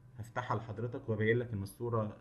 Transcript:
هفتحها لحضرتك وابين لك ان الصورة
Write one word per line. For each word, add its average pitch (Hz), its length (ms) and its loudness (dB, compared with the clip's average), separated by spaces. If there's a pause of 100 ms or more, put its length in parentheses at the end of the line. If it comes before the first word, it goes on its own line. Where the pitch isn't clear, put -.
(180)
هفتحها 123 380 -2
لحضرتك 110 520 -4
وابين 110 280 6
لك 120 160 0
ان 98 100 0
الصورة 110 580 0